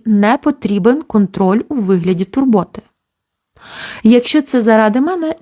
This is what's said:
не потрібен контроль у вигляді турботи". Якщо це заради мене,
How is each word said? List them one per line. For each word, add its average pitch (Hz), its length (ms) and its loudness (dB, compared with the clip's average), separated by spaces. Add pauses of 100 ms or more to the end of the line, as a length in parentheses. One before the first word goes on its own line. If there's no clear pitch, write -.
не 214 320 2
потрібен 240 640 -2
контроль 196 680 0
у 302 60 -6
вигляді 185 500 -2
турботи". 254 560 -2 (1200)
Якщо 247 380 2
це 262 200 -2
заради 220 400 2
мене, 330 400 -4